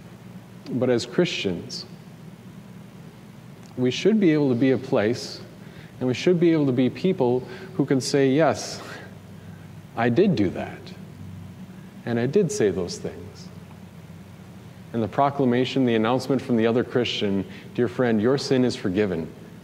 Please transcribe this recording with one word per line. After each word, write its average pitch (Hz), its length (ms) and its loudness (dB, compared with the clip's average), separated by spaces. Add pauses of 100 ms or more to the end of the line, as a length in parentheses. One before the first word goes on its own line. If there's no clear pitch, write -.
(720)
But 127 180 0
as 120 160 4
Christians, - 800 -2 (1900)
we 127 140 2
should 214 300 4
be 170 120 6
able 147 160 4
to 127 60 4
be 131 160 4
a 123 80 4
place, 120 600 0 (580)
and 127 100 0
we 123 60 2
should 175 260 2
be 170 120 6
able 151 120 4
to 131 80 4
be 127 160 4
people 127 520 2 (340)
who 143 100 2
can 135 160 2
say, 135 300 4
"Yes, 139 500 2 (1160)
I 117 100 2
did 165 260 6
do 101 160 2
that, - 300 -8 (1300)
and 120 120 0
I 117 80 2
did 185 240 2
say 104 200 2
those 87 260 -4
things." - 520 -12 (1500)
And 117 80 0
the 104 60 0
proclamation, 135 760 2
the 117 100 4
announcement 123 460 2
from 120 160 0
the 113 100 4
other 113 180 4
Christian, 101 600 0 (300)
"Dear 120 140 2
friend, 117 340 2
your 135 160 4
sin 131 260 2
is 120 120 0
forgiven 90 520 0 (360)